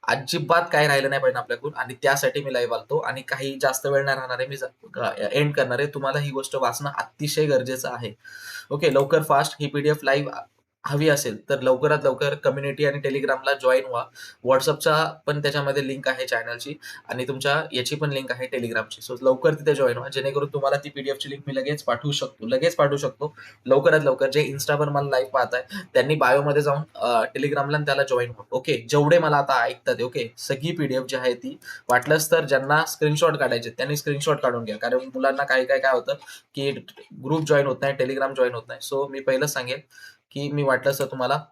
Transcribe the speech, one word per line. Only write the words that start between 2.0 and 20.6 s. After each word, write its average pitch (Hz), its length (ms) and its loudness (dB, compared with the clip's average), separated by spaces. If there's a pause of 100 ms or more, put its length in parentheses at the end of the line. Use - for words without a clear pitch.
मी 139 100 -6
लाईव्ह 120 240 0
आलतो - 200 -4
आणि 127 240 -4
काही 135 400 -6
जास्त - 240 0
वेळ 139 200 2
नाही 135 120 0
राहणार 127 220 -6
आहे, 131 80 -2
मी 139 100 -10
जा-, 117 720 -6
एंड 147 240 2
करणार 123 240 0
आहे. 143 140 0
तुम्हाला 139 260 -2
ही 143 120 -4
गोष्ट 135 240 -6
वाचणं 131 340 -2
अतिशय 151 560 -2
गरजेचं 131 480 0
आहे. 113 200 -8 (560)
ओके, 143 240 0
लवकर 139 300 4
फास्ट 151 360 2
ही 147 80 -2
पीडीएफ 147 360 0
लाईव्ह 143 280 0 (560)
हवी 147 220 2
असेल 123 400 -2
तर 135 120 0
लवकरात 131 420 4
लवकर 143 320 0
कम्युनिटी 139 500 -2
आणि 143 140 0
Telegram-ला 135 540 -2
जॉईन 131 320 4
व्हा. 120 200 -4 (400)
WhatsApp-चा 151 680 2 (120)
पण 147 160 -2
त्याच्यामध्ये 139 460 -2
लिंक 135 200 -4
आहे 127 180 -2
चॅनलची 120 500 -6 (320)
आणि 127 200 -6
तुमच्या 139 440 0
याची 127 240 -4
पण 147 140 -2
लिंक 135 220 -4
आहे 127 160 -6
Telegram-ची. 117 680 -6
So 123 80 -10
लवकर 131 320 4
तिथे 151 220 2
जॉईन 127 220 2
व्हा, 127 120 -8
जेणेकरून 139 440 -2
तुम्हाला 139 240 0